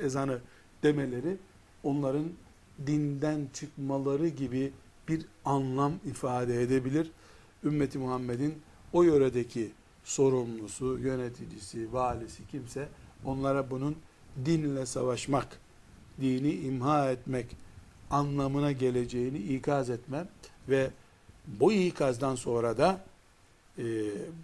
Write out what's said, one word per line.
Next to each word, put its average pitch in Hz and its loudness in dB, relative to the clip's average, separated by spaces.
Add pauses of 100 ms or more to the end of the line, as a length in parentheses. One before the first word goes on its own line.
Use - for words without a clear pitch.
ezanı." 135 0 (440)
demeleri 143 2 (460)
onların 143 0 (580)
dinden 147 0
çıkmaları 139 -2
gibi 135 -2 (340)
bir 160 -2 (200)
anlam 135 2 (120)
ifade 123 0
edebilir. 131 2 (520)
Ümmeti 147 0
Muhammed'in 127 -2 (320)
o 175 8
yöredeki 123 4 (320)
sorumlusu, 127 2
yöneticisi, 120 -6
valisi 120 -4
kimse 135 -8 (360)
onlara 135 0
bunun 135 -2 (500)
dinle 147 2
savaşmak, 127 -2 (640)
dini 135 2
imha 135 2
etmek 123 -4 (520)
anlamına 143 2
geleceğini 123 0
ikaz 139 0
etme 135 -6 (440)
ve 135 4 (560)
bu 139 4
ikazdan 139 2
sonra 117 0
da, 185 4 (720)
e, 123 -8 (600)